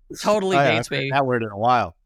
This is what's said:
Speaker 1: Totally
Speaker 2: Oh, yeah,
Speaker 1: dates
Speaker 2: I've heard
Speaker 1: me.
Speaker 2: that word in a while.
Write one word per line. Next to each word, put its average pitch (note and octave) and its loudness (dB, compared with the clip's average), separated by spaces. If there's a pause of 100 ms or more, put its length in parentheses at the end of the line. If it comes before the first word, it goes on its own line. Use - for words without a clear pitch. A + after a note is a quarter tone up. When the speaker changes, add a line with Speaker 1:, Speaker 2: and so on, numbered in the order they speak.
(220)
Speaker 1:
Totally G3 0
Speaker 2:
Oh, C#3+ 4
yeah, C3 4
Speaker 1:
dates A2+ -2
Speaker 2:
I've C#3 -6
heard C#3 -4
Speaker 1:
me. C3+ -6
Speaker 2:
that C3+ 2
word B2 0
in G#2+ -6
a G2+ -14
while. A2+ 0